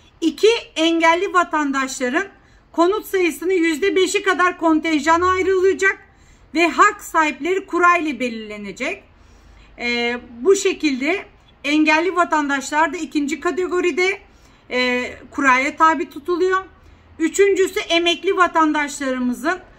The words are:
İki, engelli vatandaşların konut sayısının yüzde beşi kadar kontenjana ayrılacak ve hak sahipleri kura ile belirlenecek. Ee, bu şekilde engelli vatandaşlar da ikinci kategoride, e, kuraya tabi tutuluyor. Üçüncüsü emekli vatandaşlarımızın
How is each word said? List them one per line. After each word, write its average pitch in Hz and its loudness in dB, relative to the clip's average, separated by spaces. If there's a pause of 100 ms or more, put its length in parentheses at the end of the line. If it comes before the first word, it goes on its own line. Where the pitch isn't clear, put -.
(220)
İki, 320 2 (280)
engelli 330 2
vatandaşların 285 0 (440)
konut 359 0
sayısının 349 -2
yüzde 330 0
beşi 381 0
kadar 359 2
kontenjana 320 2
ayrılacak 381 0 (480)
ve 339 4
hak 392 2
sahipleri 311 -2
kura 349 2
ile 302 -4
belirlenecek. 220 -8 (760)
Ee, 240 -2 (240)
bu 370 6
şekilde 320 -2 (380)
engelli 311 2
vatandaşlar 302 0
da 359 -10
ikinci 302 -4
kategoride, 359 -2 (520)
e, 247 -2 (280)
kuraya 277 0
tabi 320 2
tutuluyor. 359 -2 (600)
Üçüncüsü 381 2
emekli 339 -2
vatandaşlarımızın 294 -2 (200)